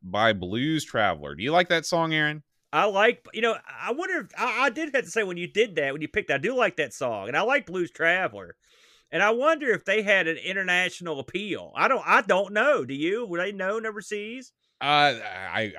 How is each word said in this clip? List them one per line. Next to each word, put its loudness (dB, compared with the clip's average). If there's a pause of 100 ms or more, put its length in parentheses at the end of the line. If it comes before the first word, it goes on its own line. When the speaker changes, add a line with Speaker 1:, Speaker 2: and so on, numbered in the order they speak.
Speaker 1:
by 4
Blues -2
Traveler. 0
Do -8
you -2
like 4
that 0
song, 0
Aaron? -2 (300)
Speaker 2:
I 4
like, 2
you -6
know, 0 (240)
I -4
wonder -4
if, -12
I, -2
I 2
did -6
have 0
to -16
say -2
when -4
you -6
did 0
that, 0
when -8
you -6
picked, -4
I 2
do -2
like 0
that -2
song, -4
and -2
I 2
like 0
Blues -4
Traveler, 0 (540)
and 2
I 6
wonder 2
if 0
they 2
had 4
an 0
international -2
appeal. -6
I 4
don't, 2
I 6
don't 2
know. 2
Do -8
you? -2
Were -6
they -4
known -4
overseas? -10 (280)
Speaker 1:
Uh, 4
I, -4